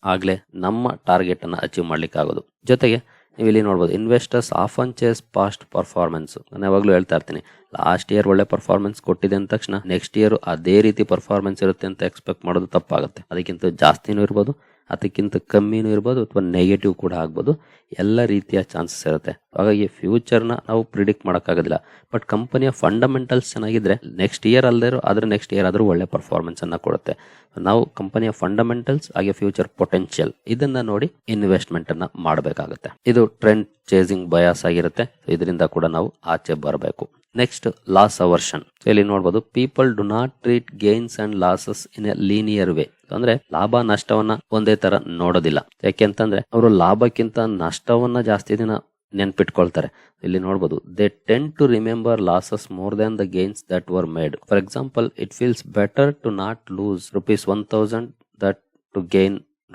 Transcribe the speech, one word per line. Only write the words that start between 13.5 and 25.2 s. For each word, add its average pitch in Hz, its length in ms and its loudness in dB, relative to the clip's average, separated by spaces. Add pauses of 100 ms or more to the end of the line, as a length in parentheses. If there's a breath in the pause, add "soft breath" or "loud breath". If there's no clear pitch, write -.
ಜಾಸ್ತಿನೂ 98 560 2
ಇರ್ಬೋದು, 104 340 0 (340 soft breath)
ಅದಕ್ಕಿಂತ 98 460 -4
ಕಮ್ಮಿನೂ 107 520 0
ಇರ್ಬೋದು, 110 340 0
ಅಥವಾ 101 200 -2
ನೆಗೆಟಿವ್ 92 520 2
ಕೂಡ 90 200 -4
ಆಗ್ಬೋದು. 85 460 -2 (380 soft breath)
ಎಲ್ಲ 110 260 2
ರೀತಿಯ 101 380 0
ಚಾನ್ಸಸ್ - 440 -10
ಇರುತ್ತೆ. 78 240 -2
ಹಾಗಾಗಿ 104 560 0
ಫ್ಯೂಚರ್ನ 113 640 0
ನಾವು 113 320 -2
ಪ್ರಿಡಿಕ್ಟ್ 101 420 -2
ಮಾಡೋಕ್ಕಾಗೋದಿಲ್ಲ. 85 580 -2 (300 soft breath)
But 113 120 -6
ಕಂಪನಿಯ 127 440 -2
ಫಂಡಮೆಂಟಲ್ಸ್ 123 840 0
ಚೆನ್ನಾಗಿದ್ರೆ 110 640 -2
ನೆಕ್ಸ್ಟ್ 92 300 -2
ಇಯರ್ 127 200 6
ಅಲ್ದೇ 120 200 4
ಇರೋ, 123 120 0
ಆದ್ರೆ 110 280 0